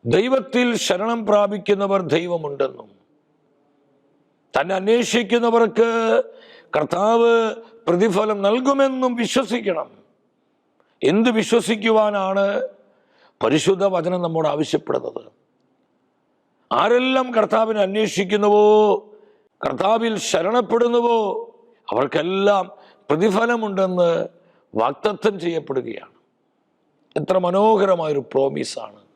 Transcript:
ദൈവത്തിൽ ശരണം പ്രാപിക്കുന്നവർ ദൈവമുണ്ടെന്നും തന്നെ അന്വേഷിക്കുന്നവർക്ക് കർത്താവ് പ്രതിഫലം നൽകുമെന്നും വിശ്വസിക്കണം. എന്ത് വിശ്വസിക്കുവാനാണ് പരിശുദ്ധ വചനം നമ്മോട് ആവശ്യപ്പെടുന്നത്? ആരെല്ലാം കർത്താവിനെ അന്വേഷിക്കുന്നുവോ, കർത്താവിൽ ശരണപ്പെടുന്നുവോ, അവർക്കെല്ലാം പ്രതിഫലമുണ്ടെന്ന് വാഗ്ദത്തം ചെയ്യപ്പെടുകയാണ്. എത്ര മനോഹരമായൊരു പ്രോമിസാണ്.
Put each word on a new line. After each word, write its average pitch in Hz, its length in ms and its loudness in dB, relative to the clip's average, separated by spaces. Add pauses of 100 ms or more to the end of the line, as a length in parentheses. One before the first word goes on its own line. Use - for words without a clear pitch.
ദൈവത്തിൽ 240 640 0 (180)
ശരണം 220 420 -2
പ്രാപിക്കുന്നവർ 202 720 0 (140)
ദൈവമുണ്ടെന്നും 143 720 -4 (1700)
തന്നെ 165 260 -2
അന്വേഷിക്കുന്നവർക്ക് 233 1080 2 (840)
കർത്താവ് 214 540 2 (560)
പ്രതിഫലം 202 600 2
നൽകുമെന്നും 262 760 0
വിശ്വസിക്കണം. 202 680 -2 (1120)
എന്ത് 226 360 2
വിശ്വസിക്കുവാനാണ് 208 1080 0 (920)
പരിശുദ്ധ 156 440 0 (100)
വചനം 175 320 -2
നമ്മോട് 160 280 -2
ആവശ്യപ്പെടുന്നത്? - 680 -4 (1600)
ആരെല്ലാം 254 440 2 (120)
കർത്താവിനെ 214 500 0
അന്വേഷിക്കുന്നുവോ, 208 760 2 (960)
കർത്താവിൽ 220 540 0 (180)
ശരണപ്പെടുന്നുവോ, 233 840 0 (720)
അവർക്കെല്ലാം 185 760 0 (420)
പ്രതിഫലമുണ്ടെന്ന് 190 1040 0 (640)
വാഗ്ദത്തം 160 680 -2
ചെയ്യപ്പെടുകയാണ്. 139 720 -6 (1040)
എത്ര 185 260 -2
മനോഹരമായൊരു 185 840 2
പ്രോമിസാണ്. 127 680 -4 (160)